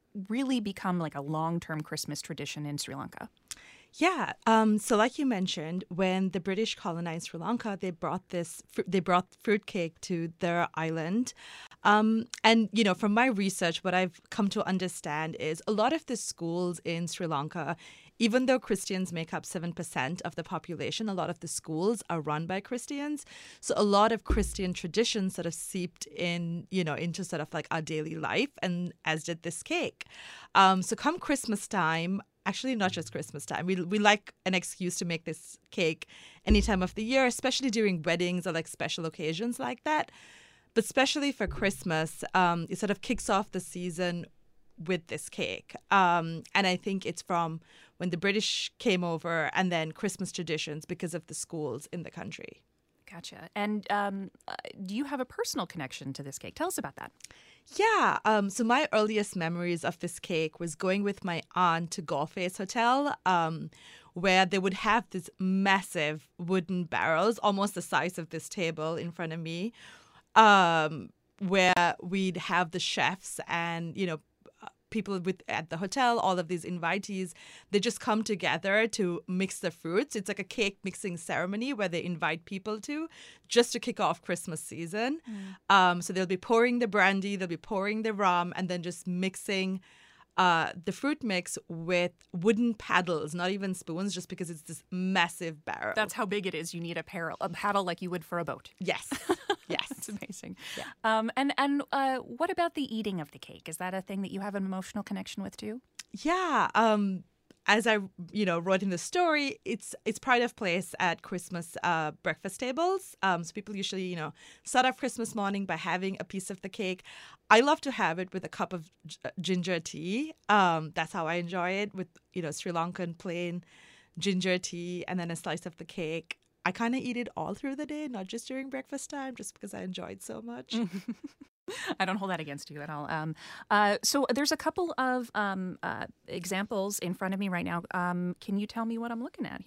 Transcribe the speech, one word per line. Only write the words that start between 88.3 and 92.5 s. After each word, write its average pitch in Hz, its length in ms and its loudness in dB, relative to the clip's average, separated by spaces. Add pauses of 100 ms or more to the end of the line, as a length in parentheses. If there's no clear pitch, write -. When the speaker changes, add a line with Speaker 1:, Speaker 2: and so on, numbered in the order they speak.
Speaker 2:
and 180 140 -2
then 175 160 -4
just 175 240 -8
mixing, 190 720 -2 (560)
uh, 170 340 4 (140)
the 196 80 -2
fruit 285 320 0
mix 185 340 -2 (100)
with 175 440 0 (200)
wooden 220 420 4